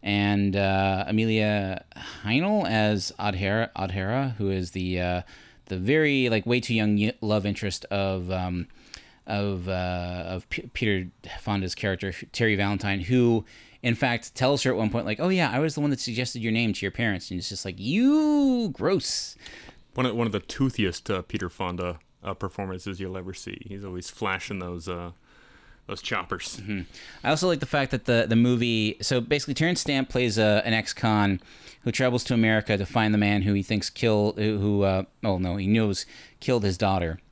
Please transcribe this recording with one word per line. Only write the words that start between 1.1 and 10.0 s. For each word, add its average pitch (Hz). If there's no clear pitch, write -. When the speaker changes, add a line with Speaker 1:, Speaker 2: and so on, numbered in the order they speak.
Speaker 1:
Heinel 165
as 107
Adhera, 101
Adhera, 101
who 98
is 92
the, 90
uh, 90
the 95
very, 139
like, 110
way 120
too 120
young 104
y-, 107
love 104
interest 101
of, 95
um, 90
of, 101
uh, 90